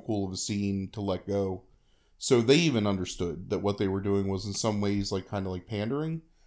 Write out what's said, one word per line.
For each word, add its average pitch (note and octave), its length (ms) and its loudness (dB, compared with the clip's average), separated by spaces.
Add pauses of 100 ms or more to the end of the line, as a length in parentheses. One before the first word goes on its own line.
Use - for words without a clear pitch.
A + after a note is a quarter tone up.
cool G2+ 220 -2
of F#2+ 40 -8
a F#2+ 40 -8
scene G2 560 -2
to A2 80 -10
let G2 260 -4
go. G2 380 -2 (560)
So B2 200 4
they C3 160 6
even C#3 300 4
understood F#2 640 -2
that F#2+ 100 0
what G2+ 180 0
they G#2 80 2
were F#2+ 140 0
doing G2 280 2
was G2 160 -2
in G2+ 80 -6
some G#2 280 0
ways, G2+ 320 0
like, F#2+ 180 -4
kinda, F#2+ 200 -4
like, F#2 180 -8
pandering, C#3+ 540 -4 (240)